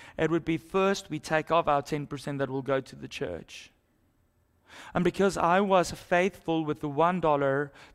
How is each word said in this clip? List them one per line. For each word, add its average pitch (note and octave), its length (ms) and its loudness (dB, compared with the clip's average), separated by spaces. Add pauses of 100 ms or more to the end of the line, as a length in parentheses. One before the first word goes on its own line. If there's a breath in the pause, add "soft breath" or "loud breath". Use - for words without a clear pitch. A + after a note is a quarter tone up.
(180 loud breath)
it D#3 120 0
would E3 140 0
be, E3 140 -2
"First F#3+ 500 0
we D3+ 100 -6
take D#3 320 -2
off D#3+ 180 4
our C#3+ 120 4
ten D3 260 -4
percent C#3+ 320 -8
that C3+ 120 -2
will C3+ 100 -4
go C3+ 220 0
to - 120 -20
the C#3 140 -14
church." - 640 -10 (1200 loud breath)
And F3 100 0
because F3+ 360 2
I F3 240 4
was F#3 300 2
faithful F3 720 -2
with D3 140 -4
the D3+ 80 -6
one E3 320 2
dollar, C#3+ 520 0 (220 loud breath)